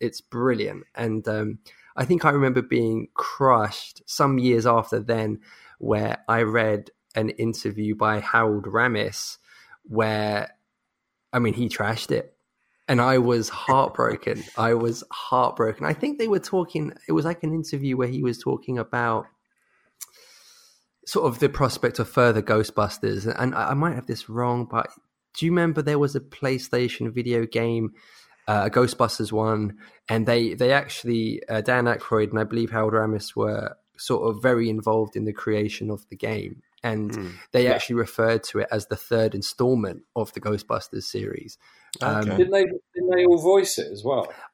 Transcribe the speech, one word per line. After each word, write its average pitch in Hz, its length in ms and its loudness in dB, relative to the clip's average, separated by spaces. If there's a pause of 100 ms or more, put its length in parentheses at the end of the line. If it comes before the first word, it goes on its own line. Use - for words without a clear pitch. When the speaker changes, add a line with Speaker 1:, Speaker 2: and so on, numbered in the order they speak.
Speaker 1:
it's 117 200 -4
brilliant. 107 640 -2 (100)
And, 110 340 -4
um, 107 300 -4 (380)
I 131 80 -2
think 170 200 2
I 151 60 8
remember 135 320 4
being 113 520 0
crushed - 920 0
some 139 340 2
years 120 260 4
after 113 320 4
then, 110 420 -2 (380)
where 107 480 0
I 117 160 2
read 110 480 0 (240)
an 110 160 0
interview 107 640 -4
by 107 240 0
Harold 107 460 2
Ramis 107 720 -2 (460)
where, 107 640 0 (840)
I 123 60 0
mean, 113 160 2
he 117 140 -2
trashed 110 420 -4
it. - 240 -2 (540)
And 127 120 4
I 131 180 6
was 120 300 2
heartbroken. 117 1000 0
Speaker 2:
<laughs> - 80 -8
Speaker 1:
I 113 160 4
was 117 380 -2
heartbroken. 123 720 0
I 156 60 0
think 294 260 -4
they 226 100 0
were 196 120 2
talking, 170 520 -4 (160)
it 156 40 0
was, 156 120 2
like, 170 200 -4
an 156 100 -2
interview 139 420 -2
where 127 120 0
he 131 160 -4
was 120 140 -2
talking 131 400 -4
about 117 480 -2 (1800)
sort - 200 0
of 120 120 0
the 139 100 2
prospect 127 500 -2
of 113 100 -2
further 117 340 4
Ghostbusters. 107 960 0
And 127 160 -2
I, 107 160 -2
I 135 40 0
might 151 200 0
have 123 120 -8
this - 220 -8
wrong, 120 420 -2
but - 180 -2 (460)
do 160 120 -2
you 165 60 2
remember 165 300 2
there 147 160 0
was 143 180 0
a 139 40 -2
PlayStation 123 920 -4
video 120 320 0
game, 117 480 0 (560)
uh, 104 180 2
a - 40 0
Ghostbusters 117 640 2
one, 107 440 0 (320)
and 113 180 0
they, 117 280 2
they 127 180 4
actually, 120 760 -2
uh, 110 120 0
Dan 123 240 2
Aykroyd 107 460 0
and 107 80 -2
I 110 60 2
believe 113 260 -2
Harold 110 220 0
Ramis 110 420 -2
were 107 420 -2 (200)
sort - 320 -2
of 104 140 -4
very 120 260 4
involved 110 480 0
in 110 80 -4
the 107 80 -4
creation 107 580 -2
of 101 180 -8
the - 80 -18
game. 104 460 -8 (200)
And 110 320 -4
Speaker 3:
Hmm. 98 140 -8 (240)
Speaker 1:
they 123 120 4
Speaker 2:
Yeah. 127 80 4
Speaker 1:
actually - 240 -2
referred 113 480 0
to - 140 -4
it 101 120 -2
as 107 160 -4
the 104 100 -6
third 110 380 0
installment 107 680 0 (120)
of 110 200 -4
the 98 60 -10
Ghostbusters 107 640 -4
series. 101 520 -8 (460)
Um, 107 180 0
Speaker 3:
Okay. 139 160 0
Speaker 2:
Didn't 185 160 4
they, 196 120 4
didn't 180 520 -2
they 180 80 4
all 175 160 6
voice 185 380 4
it 76 120 -6
as 104 140 -12
well? 123 260 -2 (240)